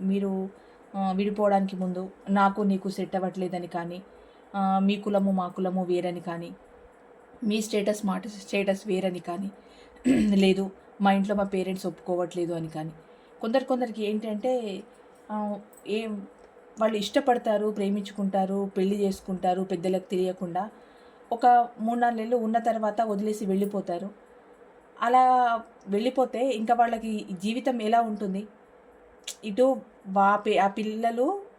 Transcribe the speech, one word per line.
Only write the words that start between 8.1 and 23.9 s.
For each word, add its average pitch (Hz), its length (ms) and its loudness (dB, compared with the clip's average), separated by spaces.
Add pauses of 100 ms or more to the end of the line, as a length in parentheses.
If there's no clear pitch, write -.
స్టేటస్ 196 600 -2
వేరని 185 320 -2
కానీ, 175 320 -8 (560)
<clears throat> 226 280 4
లేదు 196 360 4 (300)
మా 196 120 6
ఇంట్లో 196 220 2
మా 202 100 2
పేరెంట్స్ 190 420 -4
ఒప్పుకోవట్లేదు 175 680 -4
అని 165 160 -4
కానీ. 156 240 -8 (480)
కొందరు, 247 240 0
కొందరికి 233 420 -2
ఏంటంటే, 214 760 -4 (500)
ఆ, 208 260 -4 (300)
ఏం 208 380 -6 (540)
వాళ్ళు 220 160 2
ఇష్టపడతారు, 214 720 2
ప్రేమించుకుంటారు, 196 1040 -2
పెళ్లి 196 200 0
చేసుకుంటారు, 190 640 -2
పెద్దలకు 185 480 -2
తెలియకుండా 185 600 -4 (640)
ఒక 240 360 6 (120)
మూడు 233 180 -2
నాలుగు 240 180 2
నెలలు 226 200 0
ఉన్న 226 220 2
తర్వాత 220 420 0
వదిలేసి 214 460 0
వెళ్ళిపోతారు. 190 760 -2 (800)